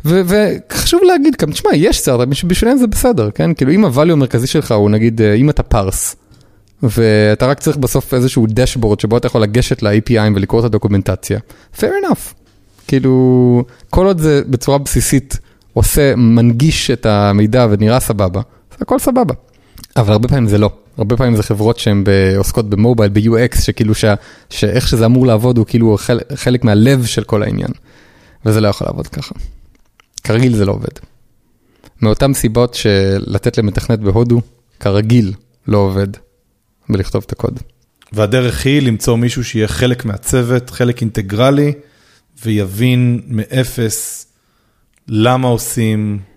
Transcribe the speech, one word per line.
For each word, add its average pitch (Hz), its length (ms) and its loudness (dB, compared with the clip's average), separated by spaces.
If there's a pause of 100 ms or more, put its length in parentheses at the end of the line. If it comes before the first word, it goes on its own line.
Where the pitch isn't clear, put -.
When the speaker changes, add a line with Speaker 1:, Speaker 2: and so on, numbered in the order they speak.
Speaker 1:
ו-, 180 200 2
וחשוב 208 800 0
להגיד 311 340 2
גם, 151 100 0
תשמע, - 240 -2
יש 175 240 2
סטארט-אפים 127 340 0
שבשבילם 196 440 0
זה 247 100 2
בסדר, 196 440 0
כן? 160 220 -2
כאילו, 139 180 0
אם 202 140 4
ה-value 147 260 2
המרכזי 127 360 0
שלך 113 240 -2
הוא, 104 180 2
נגיד, 113 320 2
אה, 104 120 4
אם 135 160 2
אתה 131 140 0
פרס, - 520 -2 (680)
ואתה 107 600 2
רק 139 140 0
צריך 147 180 -2
בסוף 131 360 -2
איזשהו 127 360 0
דשבורד 113 500 0
שבו 113 180 0
אתה 123 100 -2
יכול 120 140 0
לגשת 113 420 0
ל-A 107 260 0
P - 20 0
I 107 240 2
ולקרוא 98 240 0
את 117 60 0
הדוקומנטציה, 101 760 -2 (380)
fair - 40 -4 (220)
enough. - 300 -4 (540)
כאילו, 127 760 2 (260)
כל 180 160 0
עוד 190 160 0
זה 147 280 2
בצורה 139 280 0
בסיסית 135 600 -2 (360)
עושה, 131 420 2
מנגיש 120 760 2
את 113 140 -4
המידע 107 640 2
ונראה 107 300 2
סבבה, 104 420 -2 (340)
אז - 60 -20
הכל - 180 -2
סבבה. 240 340 0 (640)
אבל 107 160 2
הרבה 110 140 2
פעמים 120 200 2
זה 104 100 2
לא. 104 120 2 (280)
הרבה 113 200 -2
פעמים 120 180 2
זה 104 80 0
חברות 107 360 -2
שהן 101 240 0
ב-, 101 60 2 (280)
עוסקות 104 320 -2
במובייל, 107 440 2
ב-U 113 420 2
X, - 60 2
שכאילו 107 340 0
שה-, 107 180 2 (360)
שאיך 107 380 -2
שזה 113 180 2
אמור 127 220 4
לעבוד 120 300 2
הוא 107 80 2
כאילו 113 320 2
חל-, 120 220 -2 (160)
חלק 123 280 -2
מהלב 120 420 4
של 110 180 -4
כל 104 200 -2
העניין. 104 260 -4 (760)
וזה 110 160 2
לא 107 60 2
יכול - 220 -2
לעבוד - 180 -8
ככה. - 280 -14 (880)
כרגיל 117 320 2
זה 104 100 0
לא 98 60 -2
עובד. 101 160 -6 (1160)
מאותן 113 320 2
סיבות 120 400 0
שלתת 98 840 -2
למתכנת 107 420 -2
בהודו, 117 420 0 (380)
כרגיל 104 540 0 (340)
לא 107 100 0
עובד 98 300 0 (840)
בלכתוב 98 360 -2
את - 60 -14
הקוד. - 280 -8 (520)
Speaker 2:
והדרך 110 540 -2
היא 139 160 2
למצוא 117 360 0
מישהו 120 260 -2
שיהיה 107 240 -2
חלק 123 380 -4
מהצוות, 120 640 -2
חלק 120 320 -4
אינטגרלי, 120 720 0 (720)
ויבין 117 840 0
מאפס 120 960 -6 (840)
למה 123 400 0
עושים 107 720 -2 (180)